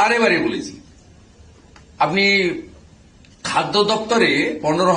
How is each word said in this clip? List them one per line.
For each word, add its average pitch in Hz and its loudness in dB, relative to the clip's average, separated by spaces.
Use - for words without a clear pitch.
বারে 226 2
বারে 180 4
বলেছি। - -6
আপনি 185 0
খাদ্য - -2
দপ্তরে 220 0
পনেরো 175 2